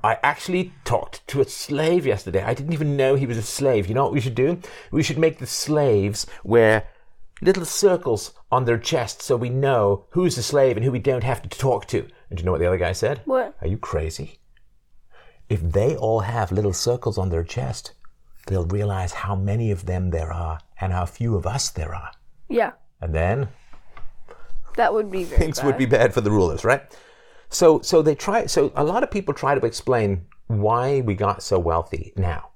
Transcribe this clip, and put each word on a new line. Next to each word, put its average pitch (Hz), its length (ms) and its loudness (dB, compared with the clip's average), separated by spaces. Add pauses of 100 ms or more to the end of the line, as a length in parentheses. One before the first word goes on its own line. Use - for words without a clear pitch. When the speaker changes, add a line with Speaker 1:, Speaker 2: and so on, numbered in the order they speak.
Speaker 1:
I 110 200 2
actually 180 500 -2 (120)
talked - 440 -4
to 139 120 -2
a 135 40 6
slave 156 600 -2
yesterday. 98 360 0
I 117 120 -2
didn't 147 180 -6
even 147 240 0
know 135 200 4
he 135 100 0
was 117 100 -4
a 113 60 -4
slave. 110 460 0
You 110 60 -2
know 135 100 2
what - 80 0
we 147 80 0
should 117 160 -4
do? 160 240 2 (320)
We 147 100 2
should 147 160 -2
make - 200 2
the 123 80 -10
slaves 113 800 0 (200)
wear 110 420 6 (560)
little 180 220 2
circles 175 680 0 (200)
on 127 120 2
their 117 140 2
chest 120 440 -4
so 131 140 2
we 120 140 -4
know 123 600 2
who's 175 280 0
a 113 40 -4
slave 131 340 4
and 113 80 -2
who 131 80 2
we 120 80 -2
don't 127 240 0
have 131 180 -2
to 98 60 -12
talk 131 400 0
to." 113 100 -2 (320)
And 90 60 -8
do 82 60 -6
you - 20 -6
know 92 80 0
what 76 80 0
the 87 80 2
other 92 100 2
guy 87 140 0
said? 113 320 -2
Speaker 2:
What? 262 360 -2
Speaker 1:
"Are - 60 -6
you 98 100 -2
crazy? - 600 -6 (1080)
If 104 140 -2
they 101 340 0
all 113 240 0
have 104 320 -4
little 101 200 0
circles 120 460 -2
on 92 120 -2
their 85 140 0
chest, - 480 -8 (540)
they'll 92 200 0
realize 95 460 -2
how 98 220 -6
many 101 380 0
of 87 140 -4
them 90 240 -2
there 80 220 -2
are 82 280 -6 (200)
and 95 120 -2
how 90 140 0
few 117 280 -2
of 82 100 -2
us 110 260 -2
there 80 220 -8
are." - 200 -10 (360)
Speaker 2:
Yeah. 220 240 0 (280)
Speaker 1:
And 85 120 -4
then 98 360 0 (1300)
Speaker 2:
That 220 180 2
would 214 160 0
be 185 140 -4
very - 160 4
Speaker 1:
things 156 220 0
would 139 100 4
Speaker 2:
bad. 120 60 0
Speaker 1:
be 131 80 2
bad 117 280 6
for 123 60 4
the 104 100 0
rulers, 92 340 2
right? 131 180 4 (680)
So, 160 300 6
so 160 220 4
they 151 120 4
try. 208 320 -2
So - 300 2
a 143 80 0
lot 190 180 0
of - 80 -4
people 190 240 -4
try 139 240 0
to 117 80 0
explain 107 600 0 (200)
why 117 540 0
we 107 140 0
got 101 280 -2
so 95 160 0
wealthy 85 580 -2
now. 90 400 -4